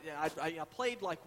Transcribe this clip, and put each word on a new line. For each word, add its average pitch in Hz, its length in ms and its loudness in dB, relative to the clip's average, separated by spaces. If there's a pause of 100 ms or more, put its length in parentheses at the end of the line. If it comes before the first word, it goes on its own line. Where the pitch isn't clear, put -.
yeah, 151 120 -4
I, 156 280 2
I, 165 140 0
I 151 40 -2
played, 240 380 0
like, 175 240 0